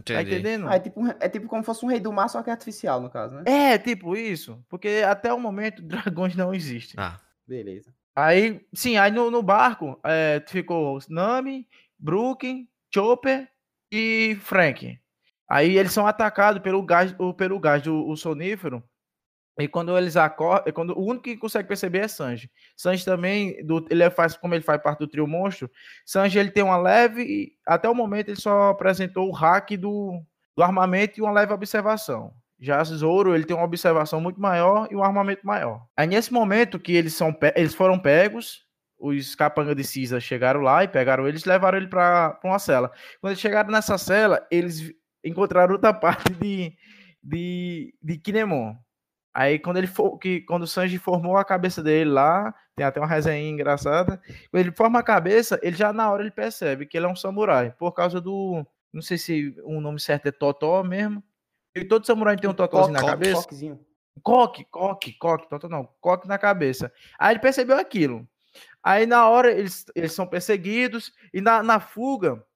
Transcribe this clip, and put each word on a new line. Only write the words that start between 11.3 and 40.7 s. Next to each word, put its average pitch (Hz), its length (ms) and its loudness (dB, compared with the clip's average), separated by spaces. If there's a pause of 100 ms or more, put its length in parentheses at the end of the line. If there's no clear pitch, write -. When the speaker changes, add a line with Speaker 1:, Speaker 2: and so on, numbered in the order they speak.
Speaker 1:
Brook, 254 680 -4 (240)
Chopper 247 560 0 (420)
e 220 500 0
Frank. 135 580 0 (500)
Aí 165 280 4
eles 190 160 2
são 208 140 2
atacados 208 560 2
pelo 190 200 0
gás, 180 360 2
o, 180 160 -4
pelo 190 260 -4
gás 147 220 2
do, 156 240 -2
o 151 100 -6
sonífero. 156 680 -8 (720)
E 147 120 -4
quando 170 280 -2
eles 180 200 0
acor-, 165 560 2
quando, 170 260 -6
o 190 60 -4
único 247 200 -6
que 240 120 -10
consegue 214 320 -6
perceber 190 300 -4
é 214 100 -2
Sanji. 123 420 -10 (260)
Sanji 185 280 -2
também, 185 600 -2
do, 160 240 -2
ele 170 140 4
é, 175 80 8
faz, 165 260 0
como 175 180 -6
ele 165 100 -2
faz 151 180 0
parte 151 160 -2
do 151 80 -6
trio 147 220 -2
monstro, 175 420 -6 (340)
Sanji, 196 340 0
ele 202 120 2
tem 202 140 2
uma 185 120 2
leve, 226 460 4
e - 300 -6 (120)
até 170 240 2
o 233 60 2
momento 208 360 -4
ele 196 100 -10
só 202 300 4
apresentou 190 580 0
o 185 40 -6
hack 170 440 2
do, 196 440 -6 (360)
do 156 60 4
armamento 185 560 2
e 214 40 -10
uma 214 80 0
leve 208 220 2
observação. 202 800 -4 (260)
Já 139 240 0
Zoro, 165 520 2
ele 160 100 2
tem 165 120 -4
uma 170 80 0
observação 165 560 0
muito 180 200 -6
maior 196 500 2
e 202 60 -8
um 196 80 2
armamento 196 420 0
maior. 151 400 -4 (100)
Aí 147 100 2
nesse 220 260 0
momento 220 480 2
que 175 120 -6
eles 165 220 2
são 160 180 0
pe-, 151 220 4
eles 160 200 2
foram 185 220 4
pegos, 185 680 2 (340)
os 139 380 -6
capangas 147 400 0
de 139 80 -4
Caesar 127 360 -6
chegaram 127 420 0
lá 139 200 4